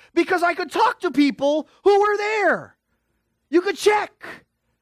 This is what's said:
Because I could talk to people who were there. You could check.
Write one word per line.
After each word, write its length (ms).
Because 280
I 120
could 180
talk 280
to 100
people 580
who 160
were 160
there. 640
You 100
could 160
check. 480